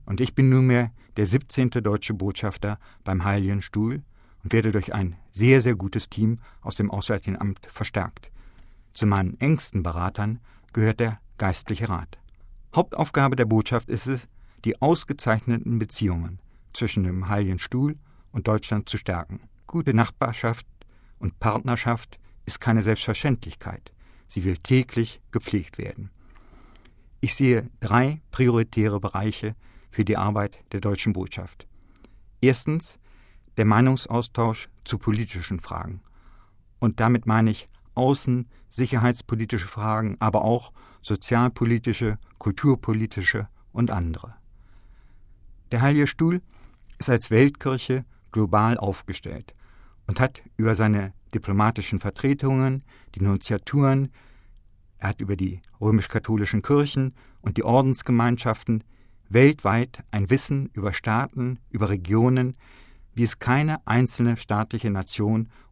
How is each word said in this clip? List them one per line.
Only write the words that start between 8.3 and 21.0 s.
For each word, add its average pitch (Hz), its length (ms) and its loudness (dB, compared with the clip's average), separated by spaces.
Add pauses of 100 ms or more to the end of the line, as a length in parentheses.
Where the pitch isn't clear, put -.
Zu - 100 -2
meinen 98 360 0
engsten 139 420 0
Beratern 92 560 -4 (340)
gehört 110 280 2
der 113 180 -2 (180)
Geistliche 101 520 -4
Rat. - 320 -8 (520)
Hauptaufgabe 139 640 0
der 127 120 2
Botschaft 110 420 0
ist - 180 -6
es, 131 220 -4 (360)
die - 160 -2
ausgezeichneten 117 1000 0
Beziehungen 90 580 -4 (360)
zwischen 104 280 -2
dem 92 260 -2
Heiligen 98 300 0
Stuhl 147 400 -2 (320)
und 101 160 -6
Deutschland 107 420 -2
zu 104 100 -4
stärken. 87 420 -6 (260)
Gute 160 280 0
Nachbarschaft 117 720 0 (540)